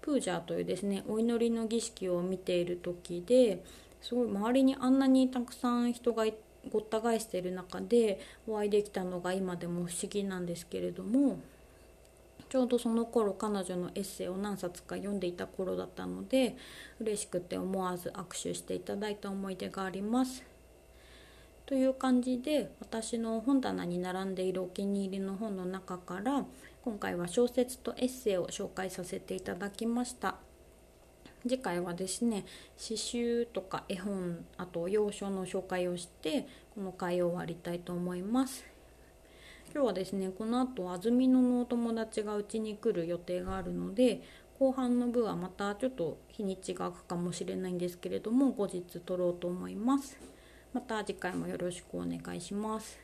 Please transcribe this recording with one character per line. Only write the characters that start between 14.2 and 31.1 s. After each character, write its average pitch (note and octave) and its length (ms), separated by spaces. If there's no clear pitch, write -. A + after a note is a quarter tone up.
イ F#3 40
を F#3 80
何 G3 220
冊 F3+ 240
か - 140
読 F#3+ 180
ん G3+ 40
で F3+ 80
い F3 60
た F#3 140
頃 F#3 280
だ F3+ 100
っ F3+ 40
た - 180
の F#3+ 220
で、 B3+ 280
嬉 G#3+ 220
し - 40
く F3+ 140
て F3+ 160
思 F#3+ 260
わ F3+ 140
ず F3 140
握 F#3 200
手 - 240
し F3 80
て F#3 120
い F3+ 60
た G3+ 160
だ G#3 120
い G#3 80
た G#3 140
思 G3 200
い F#3+ 60
出 F#3+ 140
が F#3+ 140
あ F#3+ 60
り F#3+ 120
ま A#3+ 240
す。 - 180
と - 100
い C4 120
う C4 80
感 C4 260
じ B3 200
で、 C#4+ 300
私 A3+ 380
の A3+ 220
本 C4 220
棚 F#3 240
に F3 120
並 F#3 320
ん F#3+ 40
で F#3 80
い F#3 100
る F#3 120
お - 20
気 F3+ 180
に G3+ 220
入 F#3+ 140
り G3 40
の G3 120
本 G#3 200
の F#3 80
中 F#3+ 320
か F3+ 240
ら、 B3 240
今 G#3+ 140
回 F#3+ 180
は F3 100
小 A#3+ 220
説 B3 300
と - 180
エ - 80
ッ B3+ 60
セ - 220
イ F#3+ 40
を F3+ 120
紹 F#3+ 260
介 F#3 160
さ F#3 120
せ F3+ 160
て - 160
い F#3 60
た G3 140
だ G3 160
き A3+ 160
ま A#3 180
し - 120
た。 - 200